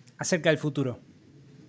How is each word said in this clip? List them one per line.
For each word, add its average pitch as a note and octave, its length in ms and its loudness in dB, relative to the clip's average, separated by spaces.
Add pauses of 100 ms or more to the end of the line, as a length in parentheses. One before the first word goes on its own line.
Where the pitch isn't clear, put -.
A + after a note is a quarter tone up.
(180)
acerca E3 320 2
del D#3 80 4
futuro, C3+ 400 -2 (680)